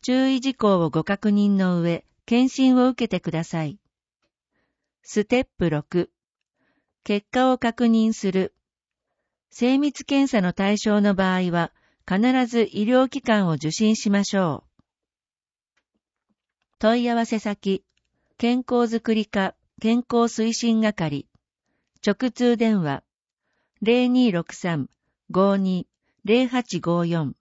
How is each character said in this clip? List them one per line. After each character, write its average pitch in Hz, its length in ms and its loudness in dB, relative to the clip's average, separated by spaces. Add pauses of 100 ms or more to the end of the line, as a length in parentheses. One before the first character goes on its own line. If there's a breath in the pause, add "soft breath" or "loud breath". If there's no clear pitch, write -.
注 262 300 2
意 262 100 0
事 262 140 -4
項 190 300 2
を 156 60 -2
ご 160 140 -2
確 202 260 -2
認 202 220 2
の 185 280 0
上、 170 260 -2 (180)
検 254 300 0
診 262 220 4
を 254 120 4
受 247 160 -2
け 220 40 -4
て 185 120 -2
く 170 100 -6
だ 160 140 -4
さ 165 200 -6
い。 147 140 -10 (1200)
ス - 220 -2
テ 247 180 0
ッ - 40 -4 (120)
プ 175 100 0
六、 160 420 -4 (920)
結 202 280 -4
果 254 220 2
を 254 60 -2
確 240 260 -2
認 226 300 2
す 196 160 -4
る。 185 240 -2 (960)
精 254 280 0
密 285 260 -4
検 277 260 0
査 220 100 2
の 180 120 0
対 202 260 0
象 208 220 0
の 202 140 2
場 185 200 0
合 185 160 0
は、 170 220 -2 (360)
必 247 380 2
ず 233 160 0 (100)
医 208 120 -2
療 254 240 2
機 277 120 -8
関 208 280 0
を 165 40 0
受 156 180 -2
診 220 260 2
し - 120 -4
ま 202 160 2
し - 140 -8
ょ 165 280 -2
う。 - 80 -20 (2000)
問 233 240 2
い 240 60 0
合 233 80 0
わ 233 100 0
せ 226 120 -4
先、 202 460 -6 (520)
健 240 220 0
康 240 360 0
づ 226 60 0
く 226 140 0
り 214 120 0
課、 190 280 -4 (260)
健 226 180 2
康 240 260 0
推 226 280 -2
進 226 280 0
係。 165 460 -2 (760)
直 220 260 0
通 240 260 2
電 220 260 0
話、 143 220 -4 (760)
零 247 320 2
二 247 200 4
六 170 220 -4
三 165 360 -4 (400)
五 196 260 2
二 185 300 -2 (380)
零 240 240 2
八 240 320 -4
五 170 260 0
四。 165 340 -4